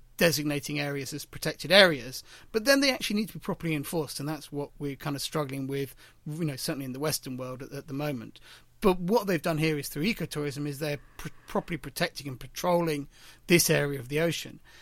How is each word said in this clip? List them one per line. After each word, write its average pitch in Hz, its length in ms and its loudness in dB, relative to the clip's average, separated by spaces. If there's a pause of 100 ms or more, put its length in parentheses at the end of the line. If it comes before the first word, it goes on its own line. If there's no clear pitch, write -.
(160)
designating 147 640 2
areas 143 320 -4
as 143 140 -8
protected - 440 -6
areas, 160 540 6 (280)
but 220 120 2
then 277 160 6
they 277 100 6
actually 240 260 0
need 208 120 0
to - 60 -14
be 160 60 -12
properly 165 340 -2
enforced, 147 440 -2
and 143 80 -4
that's 147 240 -6
what 143 280 -6
we're 139 180 -6
kind 147 200 -4
of 131 40 -6
struggling 139 460 -4
with, 139 280 -4 (320)
you 160 200 -4
know, 139 100 -2
certainly 139 300 -4
in 127 60 -6
the 131 80 -8
Western 143 360 -2
world 127 260 -8
at, 120 100 -14
at 139 140 -10
the 143 80 -8
moment. 135 460 -6 (420)
But 185 160 6
what 196 280 2
they've 180 160 2
done 160 160 0
here 156 200 2
is 139 100 -6
through 147 160 -4
ecotourism 147 640 -4
is 143 120 -6
they're 147 220 -4 (180)
pr-, - 100 -10 (180)
properly 175 300 -2
protecting 143 520 -6
and 127 120 -8
patrolling 165 680 0 (380)
this 175 220 6
area 143 320 2
of 120 80 -12
the 147 120 0
ocean. - 380 -2 (240)